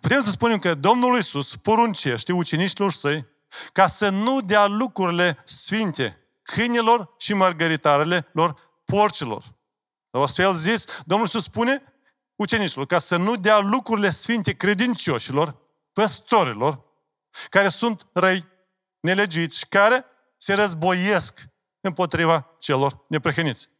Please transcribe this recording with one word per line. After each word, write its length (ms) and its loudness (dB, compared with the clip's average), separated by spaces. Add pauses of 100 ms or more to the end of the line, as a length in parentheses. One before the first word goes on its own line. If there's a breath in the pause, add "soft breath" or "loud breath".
putem 200 2
să 100 -2
spunem 280 0
că 160 0
Domnul 400 2
Iisus 420 -2
poruncește 760 0
ucenicilor 600 0
săi 340 -4 (460 loud breath)
ca 140 4
să 220 0
nu 320 0
dea 260 2
lucrurile 800 -2
sfinte 680 -4 (280)
câinilor 760 0
și 160 -2
mărgăritarele 960 0
lor 520 -4
porcilor. 580 -2 (680)
Astfel 440 0
zis, 300 0 (200 loud breath)
Domnul 220 0
Iisus 180 -2
spune 380 -2 (540)
ucenicilor 500 -2
ca 120 0
să 180 0
nu 200 0
dea 220 4
lucrurile 520 0
sfinte 420 -2
credincioșilor, 1040 -2 (360)
păstorilor, 920 0 (640 loud breath)
care 200 4
sunt 440 -4
răi, 340 2 (540)
nelegiuiți 580 -2
și 80 -4
care 380 4 (320)
se 180 -2
războiesc 880 0 (400)
împotriva 680 0 (120)
celor 500 -2
neprihăniți. 720 -4